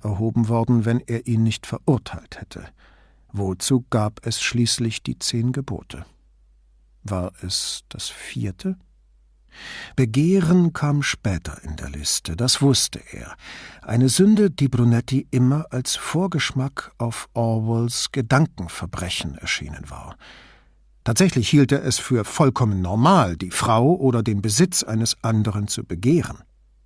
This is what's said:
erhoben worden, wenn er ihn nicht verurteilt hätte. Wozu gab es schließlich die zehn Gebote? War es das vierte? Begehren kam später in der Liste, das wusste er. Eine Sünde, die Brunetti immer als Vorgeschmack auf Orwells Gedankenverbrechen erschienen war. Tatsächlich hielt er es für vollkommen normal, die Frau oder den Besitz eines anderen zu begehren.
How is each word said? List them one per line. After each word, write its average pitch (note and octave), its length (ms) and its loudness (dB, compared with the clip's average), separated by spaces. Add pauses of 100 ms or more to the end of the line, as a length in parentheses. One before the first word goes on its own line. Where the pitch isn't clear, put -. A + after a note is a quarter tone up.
erhoben A2 440 0
worden, A#2 360 2
wenn A#2 160 0
er A#2 260 -6
ihn A2+ 160 2
nicht A2 240 0
verurteilt - 760 -4
hätte. - 240 -16 (680)
Wozu G2+ 580 0
gab G#2+ 360 -2
es A2+ 160 -4
schließlich A#2 600 -2
die - 160 -8
zehn A#2+ 340 -2
Gebote? B2+ 520 -8 (960)
War F#2 300 -6 (100)
es - 460 -8
das - 200 -12
vierte? B2 680 -8 (1200)
Begehren E3 800 4
kam D3 280 0
später - 640 -4
in D2+ 120 -8
der - 140 -10
Liste, D2 460 -4
das A#2+ 260 0
wusste - 380 2 (100)
er. - 240 -14 (460)
Eine A#2+ 280 2
Sünde, G3+ 420 4
die C#3 180 0
Brunetti A#2+ 600 2
immer C3 400 2
als B2 260 -4
Vorgeschmack D3+ 1000 -4
auf A#2 340 -6
Orwells A#2 800 -2
Gedankenverbrechen F2+ 1200 -2
erschienen - 540 -8
war. - 260 -16 (880)
Tatsächlich B2 440 2
hielt C#3+ 240 6
er C#3 120 0
es B2+ 140 0
für A#2 260 0
vollkommen A#2+ 560 2
normal, G#2 560 4
die F2+ 140 -8
Frau A#2 440 4
oder A#2+ 280 2
den G#2 180 -2
Besitz A2+ 420 2
eines A2 420 -2
anderen G#2 440 0
zu - 160 -8
begehren. A#2+ 540 0 (480)